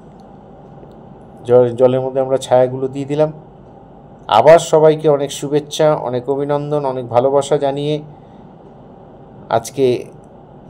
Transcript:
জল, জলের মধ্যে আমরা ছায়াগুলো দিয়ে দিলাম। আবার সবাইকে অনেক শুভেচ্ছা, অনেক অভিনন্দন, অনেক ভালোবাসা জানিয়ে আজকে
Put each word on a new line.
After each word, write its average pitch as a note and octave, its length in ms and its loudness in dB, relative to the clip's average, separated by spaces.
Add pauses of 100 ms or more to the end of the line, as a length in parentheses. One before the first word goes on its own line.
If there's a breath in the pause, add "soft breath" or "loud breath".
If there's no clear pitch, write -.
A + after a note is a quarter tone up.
(1400)
জল, B2 280 4
জলের B2+ 280 2
মধ্যে C3 200 -6
আমরা C3 160 -2
ছায়াগুলো B2+ 520 0
দিয়ে C#3 160 -10
দিলাম। D3+ 280 -2 (960)
আবার C#3 300 6
সবাইকে D#3 500 2
অনেক C#3+ 240 0
শুভেচ্ছা, D3+ 640 -2
অনেক B2+ 340 -6
অভিনন্দন, C#3+ 560 -4
অনেক B2+ 240 -6
ভালোবাসা C3+ 480 0
জানিয়ে C#3+ 460 -4 (1500 loud breath)
আজকে B2 560 -2 (640)